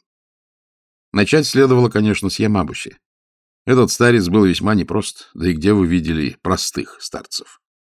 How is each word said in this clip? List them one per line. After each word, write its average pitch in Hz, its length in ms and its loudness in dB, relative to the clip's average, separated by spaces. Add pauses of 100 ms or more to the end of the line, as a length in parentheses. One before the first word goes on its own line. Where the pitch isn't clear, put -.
(1120)
Начать 139 320 2
следовало, 131 440 4
конечно, 104 400 -2
с - 100 -8
Ямабуси. 107 580 -4 (680)
Этот 120 260 2
старец 120 380 2
был 101 160 4
весьма 98 300 0
непрост, - 580 -4
да 87 160 -4
и 87 40 0
где 82 200 2
вы 98 140 4
видели 80 540 -2
простых - 600 -6
старцев? - 600 -16 (380)